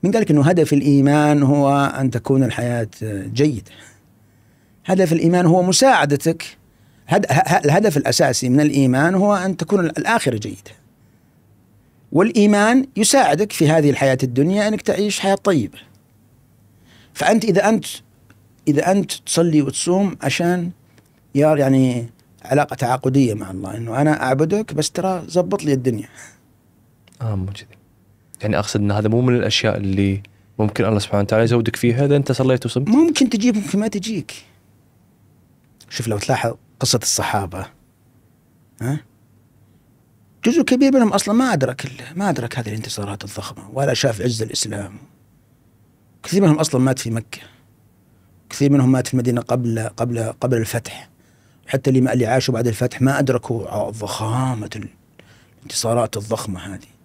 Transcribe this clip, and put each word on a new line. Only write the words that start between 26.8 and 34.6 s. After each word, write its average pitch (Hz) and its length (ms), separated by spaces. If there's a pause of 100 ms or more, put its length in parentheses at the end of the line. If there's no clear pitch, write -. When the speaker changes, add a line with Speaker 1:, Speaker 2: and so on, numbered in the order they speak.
Speaker 2:
آه، 110 120
مو 95 120
كذي. 98 200 (760)
يعني 107 160
أقصد 107 220
إن 101 100
هذا 104 180
مو 117 120
من 127 160
الأشياء 110 400
اللي 98 460 (360)
ممكن 107 260
الله 104 140
سبحانه 101 240
وتعالى 110 220
يزودك 117 320
فيها 123 300
إذا 143 100
أنت 139 160
صليت 131 340
وصمت. 131 220
Speaker 1:
ممكن 285 420
تجيب، 220 260
ممكن 196 220
ما 214 100
تجيك. 208 440 (1600)